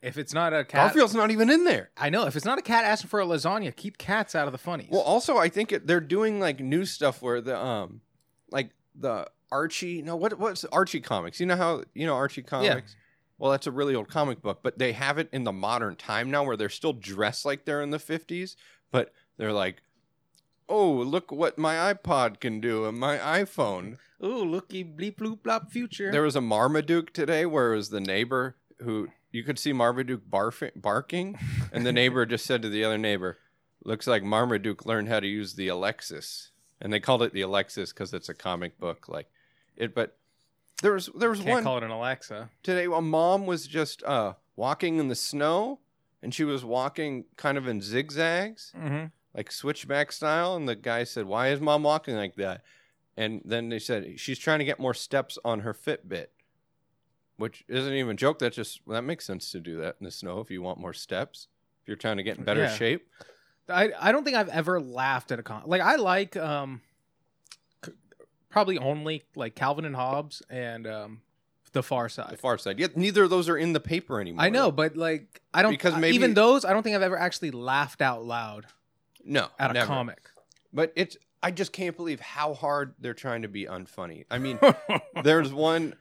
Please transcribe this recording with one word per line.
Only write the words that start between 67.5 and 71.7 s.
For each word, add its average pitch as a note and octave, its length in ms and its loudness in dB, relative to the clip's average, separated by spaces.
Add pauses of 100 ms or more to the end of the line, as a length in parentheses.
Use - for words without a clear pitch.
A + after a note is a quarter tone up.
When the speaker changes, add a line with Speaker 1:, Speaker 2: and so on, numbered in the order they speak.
Speaker 1:
c-, - 60 -14 (580)
probably G3 280 2
only, D3+ 460 -4 (120)
like, A#2 200 -8
Calvin D3 300 0
and C#3+ 100 -6
Hobbes C3+ 540 -4
and, A#2 360 -8
um, A2 360 -12 (500)